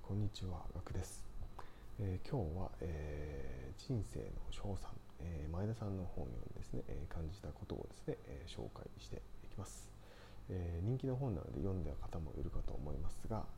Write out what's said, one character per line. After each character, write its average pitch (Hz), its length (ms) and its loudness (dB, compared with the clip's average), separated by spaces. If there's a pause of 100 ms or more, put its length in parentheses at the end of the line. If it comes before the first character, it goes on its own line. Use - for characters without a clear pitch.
(100)
こ 101 60 4
ん 107 60 6
に 104 80 6
ち - 140 -4
は、 90 140 0 (160)
ガ 85 60 0
ク - 120 -4
で 92 120 2
す。 - 180 -4 (760)
え 101 200 2
ー、 - 80 0
今 131 140 4 (100)
日 78 60 0
は、 95 100 2 (120)
え 73 880 0
ー、 - 100 -6
人 117 220 4 (100)
生 - 60 0
の - 80 -2 (240)
称 101 320 0
賛、 - 80 -2 (320)
え 78 260 0
ー、 80 60 0
前 101 140 4
田 113 40 2
さ 110 140 0
ん 98 100 2
の 92 60 2
本 90 220 0
を - 20 0
読 60 240 -2
ん - 0 -
で - 80 -2
で - 60 -2
す - 80 -2
ね、 - 160 2
え 73 200 0
ー、 - 60 0
感 80 160 2
じ 95 100 -4
た - 60 -6
こ - 180 -4
と - 120 0
を - 120 -2
で - 60 -8
す - 140 -4
ね、 - 80 2 (100)
え - 180 -4
ー、 85 60 -6
紹 - 240 -4
介 - 80 -6 (160)
し - 80 -10
て - 160 -2 (240)
い - 80 -6
き - 20 -4
ま 104 80 -2
す。 - 240 -8 (600)
え 87 340 2
ー、 - 20 4
人 127 140 4
気 135 80 2
の 127 80 4
本 123 220 4
な 67 60 0
の - 100 -4
で 71 100 2
読 95 100 6
ん 87 120 4
だ - 80 2 (100)
方 - 160 0
も 78 160 0
い - 80 0
る - 80 2
か - 160 4
と - 60 4
思 - 200 2
い 135 60 2
ま - 100 6
す - 220 2
が - 140 4 (140)